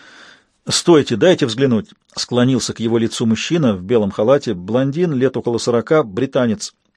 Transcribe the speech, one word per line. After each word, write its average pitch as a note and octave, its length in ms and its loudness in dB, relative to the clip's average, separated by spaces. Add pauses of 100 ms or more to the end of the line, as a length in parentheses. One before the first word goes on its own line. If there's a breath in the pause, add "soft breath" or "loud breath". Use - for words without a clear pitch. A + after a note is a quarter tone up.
(680 loud breath)
«Стойте, C#3+ 480 2
дайте D#3 300 2
взглянуть!» A#2 460 -2 (240)
Склонился B2 580 0
к - 60 -14
его A2+ 180 0
лицу A2+ 280 -2
мужчина A#2 480 0
в F2+ 100 -8
белом G#2 280 0
халате, A#2+ 420 0
блондин, C3+ 600 -2
лет B2+ 240 0
около A#2 220 -2
сорока, B2+ 440 2
британец. A#2 680 -2 (240)